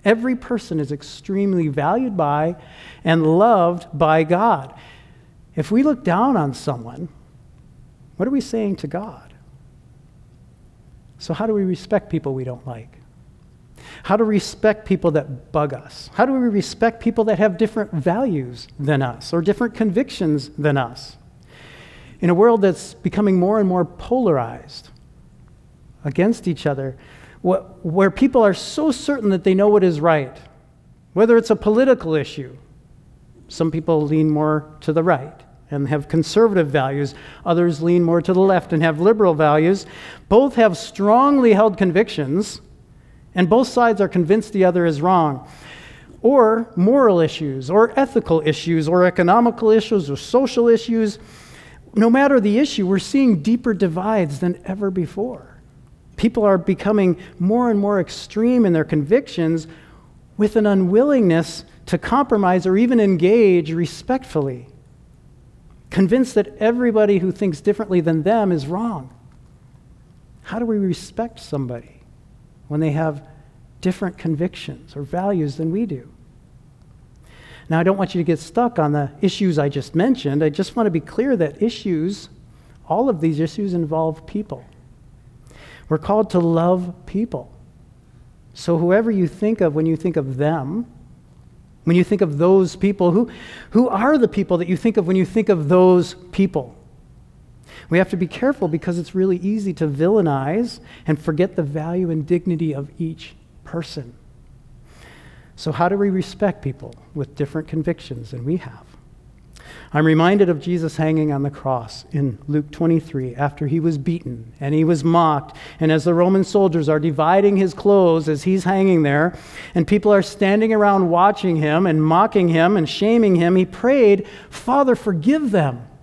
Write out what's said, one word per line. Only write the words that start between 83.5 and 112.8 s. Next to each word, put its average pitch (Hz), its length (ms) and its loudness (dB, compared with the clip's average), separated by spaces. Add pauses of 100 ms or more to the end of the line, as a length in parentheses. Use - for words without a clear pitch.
involve 160 540 -4
people. - 360 -10 (1300)
We're 156 80 -2
called 208 340 -2
to 180 80 0
love 175 560 0 (120)
people. 196 440 -6 (1040)
So - 240 -4
whoever 190 340 2
you 190 160 0
think 214 360 -2
of 156 120 2
when 160 120 0
you 160 100 0
think 165 220 -4
of 135 180 -6
them, 151 500 -4 (1000)
when 170 120 2
you 180 80 4
think 202 160 -2
of 151 160 0
those 185 400 2
people, 196 360 0
who, 233 180 2 (400)
who 240 180 4
are 262 300 2
the 233 100 4
people 185 300 0
that 175 100 -4
you 180 80 0
think 226 220 0
of 175 80 0
when 190 100 0
you 185 80 2
think 196 240 -2
of 160 220 0
those 180 420 4 (200)
people? 190 440 -2 (1120)
We 165 80 2
have 185 120 0
to 196 60 -4
be 170 100 -2
careful 240 420 -2
because 170 300 -4
it's 175 160 -10
really 185 240 0
easy 196 360 -4
to 160 120 -4
villainize 160 960 0 (260)
and 151 140 -2
forget 175 360 -2
the 175 60 -2
value 165 480 -4
and 156 160 -4
dignity 165 480 -2
of 143 240 -10
each 165 360 -10 (300)
person. 147 500 -12 (1400)
So 156 160 -8
how 170 160 0
do 196 80 0
we 202 140 0
respect 190 520 -4
people - 320 -10 (200)
with 143 200 -8
different 156 340 -6
convictions 143 640 -8
than 120 140 -12
we 165 140 -4
have? - 260 -16 (1080)
I'm 151 140 2
reminded 175 420 4
of 156 120 -2
Jesus 165 360 -4
hanging 156 360 0
on 139 100 -2
the 143 80 -4
cross 127 640 -8
in 139 340 -2
Luke 147 240 -4
twenty-three 156 640 -2